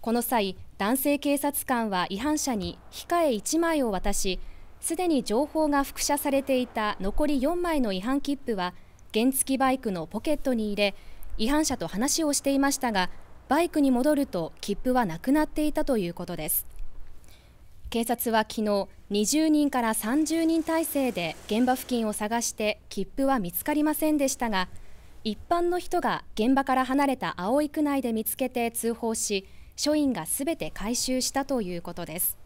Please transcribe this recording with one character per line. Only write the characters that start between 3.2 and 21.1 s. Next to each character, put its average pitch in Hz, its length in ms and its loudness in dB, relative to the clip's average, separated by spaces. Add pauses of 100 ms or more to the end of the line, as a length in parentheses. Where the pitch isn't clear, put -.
え 269 80 4
一 262 260 0
枚 330 240 2
を 226 80 0
渡 190 220 0
し、 185 260 0 (400)
す - 160 -4
で 359 140 0
に 285 140 4
情 240 220 2
報 311 220 0
が 285 160 2
複 - 180 -6
写 285 160 2
さ 285 140 0
れ 277 100 4
て 269 180 2
い 247 80 0
た 214 340 -2
残 208 240 2
り 247 160 2
四 339 200 2
枚 320 200 2
の 220 100 2
違 185 80 -2
反 262 220 0
切 285 240 -2
符 233 100 -2
は 180 180 -2 (400)
原 240 180 4
付 269 260 0
バ 262 160 4
イ 269 40 0
ク 233 140 -4
の 170 160 -4
ポ - 140 -6
ケ 311 120 2
ッ 285 40 2
ト 262 160 0
に 220 140 0
入 202 100 -2
れ、 202 180 2 (420)
違 220 120 2
反 302 160 4
者 277 100 0
と 170 120 -6
話 262 360 0
を 294 80 2
し 277 100 0
て 277 100 2
い 269 80 2
ま 277 120 4
し - 60 -2
た 240 160 -2
が、 185 160 2 (400)
バ 302 120 6
イ 349 80 2
ク 311 120 2
に 269 100 6
戻 254 240 4
る 285 100 2
と 165 360 -4
切 202 200 -2
符 254 120 2
は 247 120 4
な 165 140 -4
く 262 140 2
な 302 100 6
っ 302 40 0
て 302 200 0
い 294 60 0
た 311 100 0
と 285 140 2
い 180 100 0
う 170 60 -6
こ 180 120 -8
と 175 120 -6
で 156 100 -6
す。 - 180 -2 (1200)
警 226 160 0
察 226 260 -2
は 220 180 4
昨 - 120 -4
日、 208 260 0 (220)
二 208 160 2
十 311 240 2
人 294 200 4
か 254 120 0
ら 226 120 2
三 247 300 0
十 330 220 0
人 320 180 2
体 320 220 0
制 269 260 0